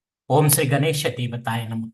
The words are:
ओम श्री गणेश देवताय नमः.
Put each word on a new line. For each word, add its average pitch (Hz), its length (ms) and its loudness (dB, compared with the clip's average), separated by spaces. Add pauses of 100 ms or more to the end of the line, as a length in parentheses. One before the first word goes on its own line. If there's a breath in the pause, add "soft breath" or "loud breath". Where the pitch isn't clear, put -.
(280)
ओम 151 200 4
श्री 147 200 4
गणेश 143 380 0
देवताय 117 600 -4
नमः. 113 280 -8